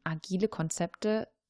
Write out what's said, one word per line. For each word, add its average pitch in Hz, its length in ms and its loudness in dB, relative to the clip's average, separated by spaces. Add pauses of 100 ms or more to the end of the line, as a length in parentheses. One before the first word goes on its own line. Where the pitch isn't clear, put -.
agile 185 440 0
Konzepte, 214 800 0 (220)